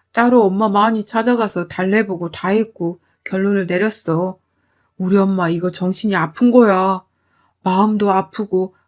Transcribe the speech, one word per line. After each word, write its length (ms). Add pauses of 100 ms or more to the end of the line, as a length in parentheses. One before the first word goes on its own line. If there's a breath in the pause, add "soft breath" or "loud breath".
(120)
따로 320
엄마 240
많이 380
찾아가서 640
달래보고 600
다 180
했고 500 (240)
결론을 440
내렸어. 720 (600)
우리 200
엄마 320
이거 220
정신이 440
아픈 360
거야. 540 (580)
마음도 480
아프고 640 (120)